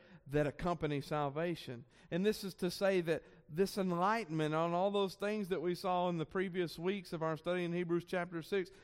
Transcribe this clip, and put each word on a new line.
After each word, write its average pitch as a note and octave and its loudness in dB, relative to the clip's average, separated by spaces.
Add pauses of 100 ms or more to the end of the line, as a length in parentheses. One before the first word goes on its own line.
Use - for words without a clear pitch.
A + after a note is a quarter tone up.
(300)
that D3 4
accompany D3+ -2
salvation. D3 -4 (260)
And F3 0
this G#3+ 0
is F#3 -10
to F3 -2
say G3 2
that D#3+ 0 (280)
this F#3+ 0
enlightenment F3 0
on E3+ 2
all F#3+ 2
those G3+ 4
things G#3 -2
that E3+ 0
we F3+ 2
saw F3+ 2
in E3+ 0
the D#3 0
previous F#3 -2
weeks F3+ -2
of D#3+ -4
our D#3+ 0
study F3+ 0
in E3+ -2
Hebrews E3+ 0
chapter F3 -4
six, F#3+ -2 (140)